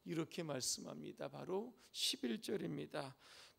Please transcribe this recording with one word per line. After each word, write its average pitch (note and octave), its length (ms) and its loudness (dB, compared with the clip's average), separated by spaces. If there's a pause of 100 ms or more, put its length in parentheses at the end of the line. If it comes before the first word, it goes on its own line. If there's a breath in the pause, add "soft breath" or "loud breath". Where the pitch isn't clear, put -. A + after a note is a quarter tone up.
이렇게 E3+ 380 2
말씀합니다. D3 840 0
바로 F#3 460 -2 (180 loud breath)
십일 A#3 480 2
절입니다. - 760 -2 (420 loud breath)